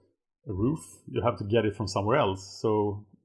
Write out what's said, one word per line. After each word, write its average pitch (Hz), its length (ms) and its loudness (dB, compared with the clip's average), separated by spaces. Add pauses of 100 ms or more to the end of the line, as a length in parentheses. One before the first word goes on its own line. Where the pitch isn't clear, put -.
(460)
roof, 110 340 -2 (280)
you 123 140 -4
have 117 160 0
to 110 60 -6
get 107 200 4
it 101 120 0
from 101 120 -4
somewhere 104 300 2
else. 98 420 -2
So 104 460 0 (180)